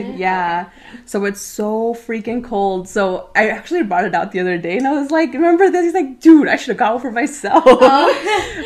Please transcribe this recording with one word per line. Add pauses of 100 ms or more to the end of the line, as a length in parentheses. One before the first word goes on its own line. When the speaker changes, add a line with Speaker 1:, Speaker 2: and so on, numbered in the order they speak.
Speaker 1:
basement?
Speaker 2:
Yeah.
Speaker 1:
Okay,
yeah.
Speaker 2:
So
it's
so
freaking
cold.
So
I
actually
brought
it
out
the
other
day,
and
I
was
like,
"Remember
this?"
He's
like,
"Dude,
I
should
have
got
one
for
myself."
Speaker 1:
Oh.